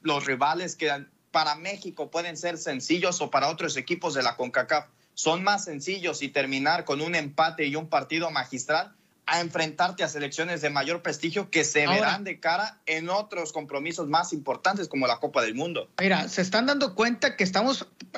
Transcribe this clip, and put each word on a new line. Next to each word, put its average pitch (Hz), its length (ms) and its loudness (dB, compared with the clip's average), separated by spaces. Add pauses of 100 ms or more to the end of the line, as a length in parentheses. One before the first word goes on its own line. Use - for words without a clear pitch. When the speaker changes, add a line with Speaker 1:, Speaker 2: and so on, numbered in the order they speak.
Speaker 1:
los 147 240 0
rivales 147 480 0
que 151 160 0 (400)
para 151 240 2
México 175 560 -8
pueden 170 260 -4
ser 165 220 -4
sencillos 170 600 0
o 147 100 -2
para 143 200 4
otros 160 260 -4
equipos 170 380 -2
de 131 100 2
la 120 100 2
concacaf 127 520 0 (300)
son 170 280 0
más 202 220 4
sencillos 170 560 -4
y 139 60 -2
terminar 139 560 0
con 143 160 -2
un 165 140 -2
empate 160 540 0
y 143 80 -2
un 160 120 -6
partido 160 440 0
magistral 147 640 -2 (300)
a 160 140 2
enfrentarte 170 640 0
a 156 60 2
selecciones 151 520 -4
de 147 100 0
mayor 143 320 -2
prestigio 165 500 -4
que 156 100 4
se 147 220 2
Speaker 2:
Ahora 185 160 4
Speaker 1:
verán 202 240 0
de 180 160 -8
cara 185 460 0
en 160 220 -2
otros 185 440 -4
compromisos 151 560 -4
más 165 240 2
importantes 160 560 -2
como 131 180 0
la 120 140 2
Copa 139 220 2
del 110 120 0
Mundo. 147 340 -4 (120)
Speaker 2:
Mira, 185 280 2
se - 140 0
están 214 240 2
dando 277 300 2
cuenta 240 400 2
que 196 80 2
estamos 208 420 2 (320)